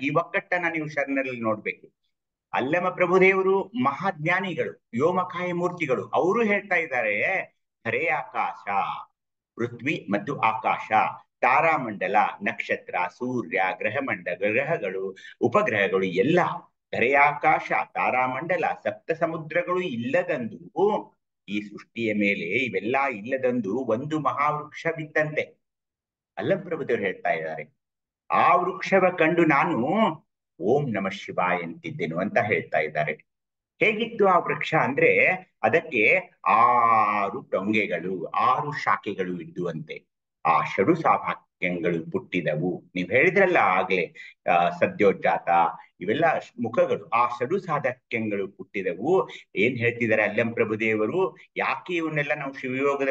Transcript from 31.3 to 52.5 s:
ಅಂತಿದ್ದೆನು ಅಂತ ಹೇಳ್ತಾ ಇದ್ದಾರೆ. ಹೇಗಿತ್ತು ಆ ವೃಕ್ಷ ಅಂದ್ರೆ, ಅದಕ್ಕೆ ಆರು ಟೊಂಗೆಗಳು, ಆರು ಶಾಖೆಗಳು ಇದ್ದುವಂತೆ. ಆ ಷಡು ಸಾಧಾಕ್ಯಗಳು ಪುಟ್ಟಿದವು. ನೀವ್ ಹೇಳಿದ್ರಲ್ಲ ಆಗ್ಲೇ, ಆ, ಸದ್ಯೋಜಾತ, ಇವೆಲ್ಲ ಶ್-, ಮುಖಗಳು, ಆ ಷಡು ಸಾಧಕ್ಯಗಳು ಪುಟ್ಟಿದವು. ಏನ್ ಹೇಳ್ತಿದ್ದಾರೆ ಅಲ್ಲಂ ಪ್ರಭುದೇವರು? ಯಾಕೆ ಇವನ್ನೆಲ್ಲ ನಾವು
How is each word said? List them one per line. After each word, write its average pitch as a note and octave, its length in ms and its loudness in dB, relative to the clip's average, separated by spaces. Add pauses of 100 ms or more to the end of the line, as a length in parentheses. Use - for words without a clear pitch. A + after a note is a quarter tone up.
ಅಂತಿದ್ದೆನು E2 600 -6
ಅಂತ G2 200 -2
ಹೇಳ್ತಾ F2 420 0
ಇದ್ದಾರೆ. D2+ 500 -4 (540)
ಹೇಗಿತ್ತು G#3+ 440 0
ಆ F3+ 100 6
ವೃಕ್ಷ D#3+ 360 -2
ಅಂದ್ರೆ, B2 520 4 (380)
ಅದಕ್ಕೆ B2 680 2 (140)
ಆರು A2 960 4
ಟೊಂಗೆಗಳು, F#2+ 840 -2
ಆರು C3 460 0
ಶಾಖೆಗಳು F#2+ 680 -4
ಇದ್ದುವಂತೆ. E2 640 -8 (400)
ಆ E3 180 4
ಷಡು B2 320 2
ಸಾಧಾಕ್ಯಗಳು F2 1160 -2
ಪುಟ್ಟಿದವು. E2 720 -4 (120)
ನೀವ್ F#2 160 -4
ಹೇಳಿದ್ರಲ್ಲ F3 460 4
ಆಗ್ಲೇ, F#2+ 560 0 (380)
ಆ, F2 180 4
ಸದ್ಯೋಜಾತ, F#2 800 2 (520)
ಇವೆಲ್ಲ C3 380 2
ಶ್-, - 220 -12
ಮುಖಗಳು, A#2+ 480 0
ಆ A#2+ 180 2
ಷಡು D3 320 -2
ಸಾಧಕ್ಯಗಳು A2+ 880 -4
ಪುಟ್ಟಿದವು. F#2+ 840 -2 (260)
ಏನ್ A#2+ 220 2
ಹೇಳ್ತಿದ್ದಾರೆ A2+ 460 2
ಅಲ್ಲಂ G#2+ 300 0
ಪ್ರಭುದೇವರು? A2 840 0 (200)
ಯಾಕೆ B2 360 -4
ಇವನ್ನೆಲ್ಲ D3+ 400 -2
ನಾವು C#3 200 -8